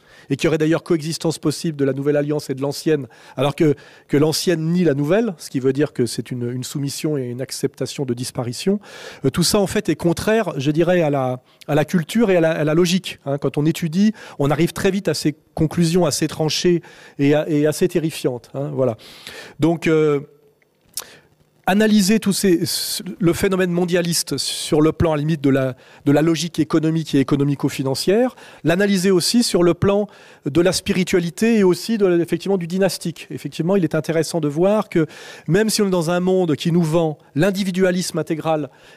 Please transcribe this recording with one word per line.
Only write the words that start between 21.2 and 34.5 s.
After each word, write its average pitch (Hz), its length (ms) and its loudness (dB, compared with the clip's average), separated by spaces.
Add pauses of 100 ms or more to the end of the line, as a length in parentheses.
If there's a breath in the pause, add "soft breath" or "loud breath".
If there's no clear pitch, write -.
analyser 208 540 4
tous 202 120 0
ces, 175 300 2 (560)
le 165 140 2
phénomène 185 380 0
mondialiste 175 640 -2
sur - 440 -2
le 156 120 4
plan, 160 200 0
à 156 40 0
la 147 40 -2
limite, 156 200 -2
de 139 100 2
la, 131 260 0 (280 loud breath)
de 143 80 4
la 151 100 6
logique 165 360 0
économique 160 560 0
et 143 60 4
économico-financière, 143 1160 0 (280 loud breath)
l'analyser 190 460 2
aussi 190 320 2
sur 180 200 2
le 175 120 4
plan 202 320 2 (380 loud breath)
de 147 160 2
la 175 120 4
spiritualité 185 840 0
et 202 60 4
aussi 185 340 0
de, 180 220 2
effectivement, 175 380 -2
du 170 80 -6
dynastique. 175 640 -4
Effectivement, 156 460 -4
il 190 80 2
est 151 100 -2
intéressant 160 460 -2
de 151 80 -2
voir 190 400 0